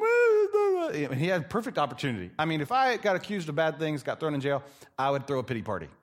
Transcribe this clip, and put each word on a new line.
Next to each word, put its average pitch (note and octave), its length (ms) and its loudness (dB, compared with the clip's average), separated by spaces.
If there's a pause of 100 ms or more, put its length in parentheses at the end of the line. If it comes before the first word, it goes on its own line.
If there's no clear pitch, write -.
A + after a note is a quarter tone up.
(920)
He C#3 340 -2
had F3+ 240 0
perfect - 280 -2
opportunity. B2+ 600 -2
I D#3 60 2
mean, D#3+ 160 0
if C#3+ 120 -4
I B3+ 240 4
got G3 200 2
accused F3+ 320 -4
of D3 60 -6
bad D#3 240 2
things, D3+ 240 -2
got B2 180 -4
thrown D#3 140 -2
in C#3 60 -2
jail, C#3 220 0 (360)
I C3+ 120 2
would C#3 160 -2
throw C#3 120 0
a B2+ 40 0
pity A#2 200 -4
party. F2+ 260 -6 (140)